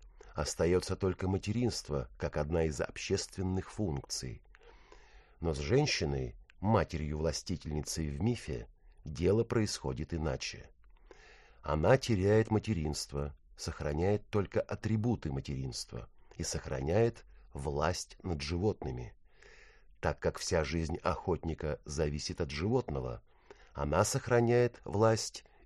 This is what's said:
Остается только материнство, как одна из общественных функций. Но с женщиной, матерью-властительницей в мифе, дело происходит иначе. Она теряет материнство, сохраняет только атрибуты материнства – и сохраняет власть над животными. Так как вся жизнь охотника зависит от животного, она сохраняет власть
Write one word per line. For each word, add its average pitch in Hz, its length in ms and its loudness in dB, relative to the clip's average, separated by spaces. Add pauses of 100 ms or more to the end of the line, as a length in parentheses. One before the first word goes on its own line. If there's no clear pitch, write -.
(340)
Остается 87 640 2
только 92 320 0
материнство, 98 880 -2
как 76 200 -4
одна 78 260 2
из 76 160 0
общественных 95 880 -2
функций. 69 720 -6 (1000)
Но 82 120 2
с 69 60 -4
женщиной, 73 760 2 (260)
матерью-властительницей 76 1500 0
в 71 120 -4
мифе, 85 460 -2 (360)
дело 87 400 2
происходит 92 680 -2
иначе. 78 560 -4 (920)
Она 78 360 4
теряет 107 520 4
материнство, 76 840 -2 (220)
сохраняет 85 720 0
только 104 320 0
атрибуты 107 680 0
материнства – 65 800 -6 (340)
и - 20 -4
сохраняет 82 800 0 (280)
власть 73 680 -2
над 82 200 -2
животными. 71 760 -4 (840)
Так 76 180 0
как 85 180 0
вся 80 280 2
жизнь 80 320 -2
охотника 80 880 -2
зависит 73 560 -2
от 71 100 -4
животного, 73 720 -4 (500)
она 73 300 2
сохраняет 120 800 4
власть - 600 2 (200)